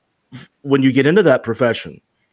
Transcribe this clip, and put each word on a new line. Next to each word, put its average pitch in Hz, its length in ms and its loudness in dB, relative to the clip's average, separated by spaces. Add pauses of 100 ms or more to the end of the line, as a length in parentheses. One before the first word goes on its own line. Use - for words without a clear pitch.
(340)
f-, - 160 -20 (120)
when 135 200 0
you 131 120 2
get 131 120 2
into 180 180 2
that 131 200 2
profession 113 560 -4 (340)